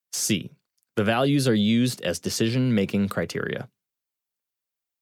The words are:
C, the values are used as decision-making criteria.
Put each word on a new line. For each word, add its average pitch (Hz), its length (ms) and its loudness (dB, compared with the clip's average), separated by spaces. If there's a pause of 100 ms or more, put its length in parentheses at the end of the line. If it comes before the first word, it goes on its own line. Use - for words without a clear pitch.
(120)
C, - 380 -4 (460)
the 107 80 2
values 131 420 2
are 117 80 4
used 117 480 2
as 87 160 -4
decision-making 110 920 0
criteria. - 600 -6 (1300)